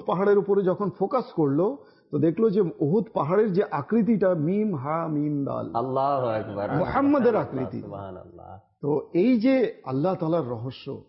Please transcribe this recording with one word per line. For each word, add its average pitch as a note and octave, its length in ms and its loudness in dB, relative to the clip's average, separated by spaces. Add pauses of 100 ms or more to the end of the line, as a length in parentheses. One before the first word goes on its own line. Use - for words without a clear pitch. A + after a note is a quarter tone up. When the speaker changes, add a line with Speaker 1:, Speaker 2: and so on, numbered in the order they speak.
Speaker 1:
পাহাড়ের G3+ 320 4
উপরে G3+ 240 2
যখন F#3 260 0 (100)
ফোকাস A#3 280 0 (120)
করলো, D3 280 2 (440)
তো D3 80 -4
দেখলো E3 320 2
যে G3+ 120 2 (220)
উহুদ F3 300 2
পাহাড়ের F#3+ 380 2
যে F3+ 100 2 (180)
আকৃতিটা, G3+ 500 2 (160)
মিম, G#3 280 0
হা, D3 240 -4 (100)
মিম, D3+ 260 -2 (100)
দাল, A#2+ 220 -6 (140)
Speaker 2:
আল্লাহু C3 460 0 (120)
আকবার। G#2 280 -4 (140)
Speaker 1:
মুহাম্মাদের C4 560 2
আকৃতি। B2+ 440 -4
Speaker 2:
সুবহানাল্লাহ। F#2 720 -14 (300)
Speaker 1:
তো C#3+ 80 -2 (220)
এই G3+ 280 4
যে C4 440 0
আল্লাহ C#3+ 300 -2
তাআলার E3 340 -2
রহস্য, B2 380 -10 (220)